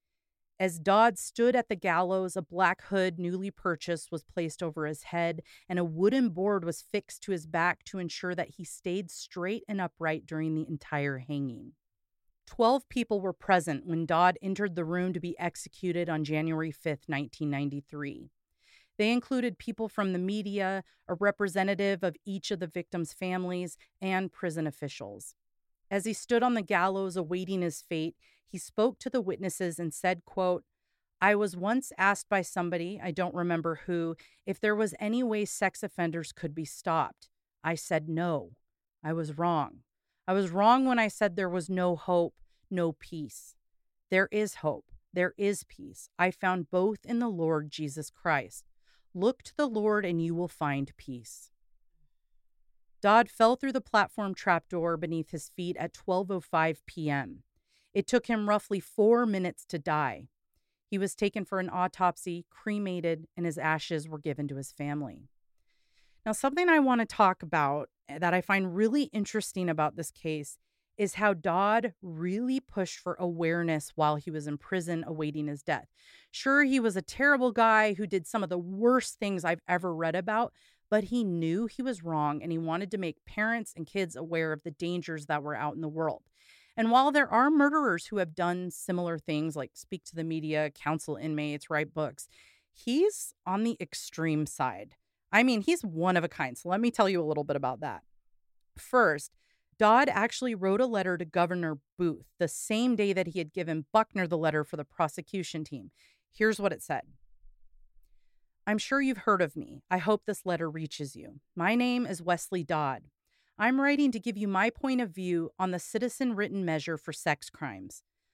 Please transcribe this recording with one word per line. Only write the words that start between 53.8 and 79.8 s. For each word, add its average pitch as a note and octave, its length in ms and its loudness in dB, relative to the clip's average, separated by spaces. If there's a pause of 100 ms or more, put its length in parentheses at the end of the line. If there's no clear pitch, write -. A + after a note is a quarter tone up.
platform G#3 520 0
trapdoor E3+ 640 0
beneath D#3+ 340 -4
his D#3 200 -10
feet F3+ 260 -6
at - 160 -6
twelve F#3 380 -2
oh F#3 100 -2
five D#3+ 460 0
P D3+ 240 -4
M. C3+ 320 -4 (500)
It G3+ 160 0
took A#3+ 180 2
him G#3+ 220 0
roughly G#3 320 0
four A#3 440 4
minutes F#3+ 420 -2
to F3 120 -6
die. C#3+ 480 -2 (640)
He G3 80 -2
was F#3+ 160 -2
taken G3+ 300 -2
for F#3+ 160 -4
an F#3 100 -4
autopsy, F3+ 800 -2
cremated, F3+ 840 -4
and F3 100 -2
his D#3 100 -2
ashes D#3 520 -2
were D#3 100 -10
given D3 300 -4
to C#3 80 -6
his C3+ 160 -10
family. C#3+ 560 -6 (1000)
Now, A3 60 0
something C#4+ 360 2
I D#4+ 120 8
want B3+ 220 4
to G#3+ 40 0
talk F#3+ 360 4
about D3 480 0 (180)
that E3 260 0
I F3+ 60 4
find F#3+ 340 2
really A3+ 300 4
interesting G3 640 -2
about D#3 260 0
this E3 160 -8
case D#3 480 -6 (400)
is G3+ 160 0
how G3+ 200 4
Dodd G3 680 2
really F#3+ 560 -2
pushed - 400 -4
for F3+ 220 -4
awareness E3+ 760 0
while D3+ 220 2
he D3 140 -6
was D3+ 180 -6
in D3 100 -4
prison E3+ 480 -4
awaiting D3+ 400 -4
his D3 160 -6
death. D3 240 -4 (460)
Sure, C#4 320 4
he C4 160 4
was A3 160 2
a F#3 60 -2
terrible B3+ 500 2
guy G#3+ 420 6
who G3 140 -4
did F3+ 180 -2
some G#3+ 160 -2
of F3+ 60 -4
the F3+ 100 -2
worst G#3 640 2
things G3 240 -2
I've E3+ 240 0
ever F3+ 260 0